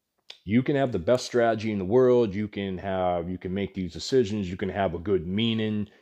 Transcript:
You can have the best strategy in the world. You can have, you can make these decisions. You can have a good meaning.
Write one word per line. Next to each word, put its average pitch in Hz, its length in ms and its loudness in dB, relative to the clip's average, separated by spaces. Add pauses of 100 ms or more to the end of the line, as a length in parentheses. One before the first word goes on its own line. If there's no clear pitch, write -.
(440)
You 113 180 2
can 147 120 0
have 135 160 2
the 104 80 -2
best 120 260 2
strategy 113 460 2
in 104 80 -2
the 95 60 -2
world. 120 500 4
You 107 140 -4
can 98 300 -6
have, 90 520 0
you 90 80 -6
can 92 160 -6
make 98 200 -4
these 92 180 -6
decisions. 104 580 0
You 92 60 -8
can 95 140 -4
have 92 240 0
a 87 40 -6
good 87 280 -2
meaning. 107 600 -2 (140)